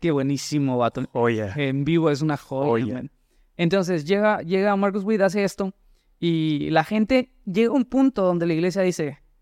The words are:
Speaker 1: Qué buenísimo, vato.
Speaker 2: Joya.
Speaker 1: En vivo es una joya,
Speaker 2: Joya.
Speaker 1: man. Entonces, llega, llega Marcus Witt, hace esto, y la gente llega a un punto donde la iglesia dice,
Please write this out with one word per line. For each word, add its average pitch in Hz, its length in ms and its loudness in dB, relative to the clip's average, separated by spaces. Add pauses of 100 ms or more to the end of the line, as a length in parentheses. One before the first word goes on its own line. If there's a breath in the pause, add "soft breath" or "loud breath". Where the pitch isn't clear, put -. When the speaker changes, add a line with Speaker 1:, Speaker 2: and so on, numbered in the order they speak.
Speaker 1:
Qué 170 100 0
buenísimo, 139 680 -2
vato. 120 340 0
Speaker 2:
Joya. 113 440 0
Speaker 1:
En 139 280 -2
vivo 160 260 2
es 143 120 -2
una 151 140 -2
joya, 135 340 -4
Speaker 2:
Joya. 117 240 0
Speaker 1:
man. 127 160 -10 (460)
Entonces, 175 480 0
llega, 202 360 2
llega 190 340 0
Marcus 196 300 0
Witt, 214 160 0
hace 196 240 2
esto, 190 280 -4 (460)
y 156 520 0
la 160 120 4
gente 220 480 0 (140)
llega 214 260 2
a - 60 -2
un 247 80 2
punto 262 400 0
donde 175 220 2
la 170 80 0
iglesia 180 280 0
dice, 165 380 -2 (220)